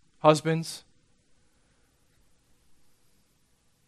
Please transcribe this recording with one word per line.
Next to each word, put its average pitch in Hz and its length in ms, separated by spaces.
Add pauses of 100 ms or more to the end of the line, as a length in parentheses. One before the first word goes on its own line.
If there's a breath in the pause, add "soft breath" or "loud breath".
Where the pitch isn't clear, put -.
(200)
husbands, 156 640 (3000)